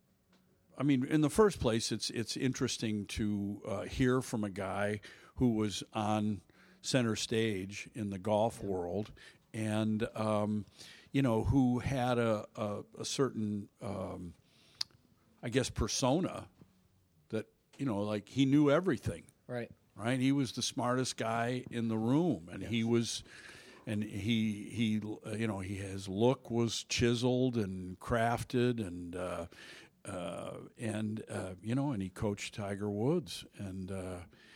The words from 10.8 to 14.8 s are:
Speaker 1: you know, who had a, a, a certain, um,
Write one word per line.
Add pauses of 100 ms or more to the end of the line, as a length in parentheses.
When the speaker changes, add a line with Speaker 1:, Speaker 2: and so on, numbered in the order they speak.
Speaker 1:
you
know,
who
had
a,
a, (220)
a
certain, (160)
um, (1080)